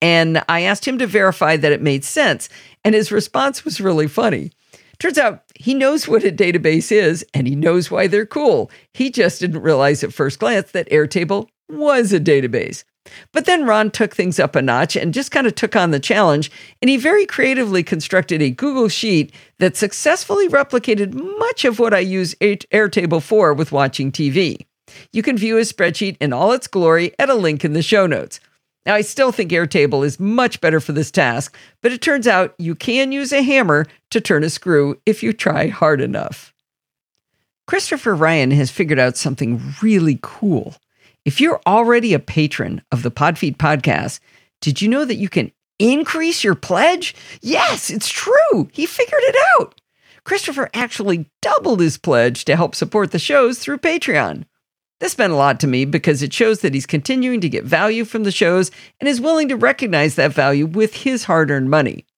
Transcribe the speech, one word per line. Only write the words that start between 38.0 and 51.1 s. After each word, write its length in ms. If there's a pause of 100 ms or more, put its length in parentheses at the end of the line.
Ryan 360
has 200
figured 280
out 180
something 460 (180)
really 400
cool. 560 (480)
If 160
you're 240
already 480
a 60
patron 720
of 140
the 80
Podfeet 440
podcast, 640 (420)
did 220
you 60
know 160
that 100
you 140
can 240 (260)
increase 640
your 140
pledge? 580 (260)
Yes, 480
it's 220
true. 640
He 120
figured 380
it 140 (180)
out. 260 (440)
Christopher 500
actually 560 (100)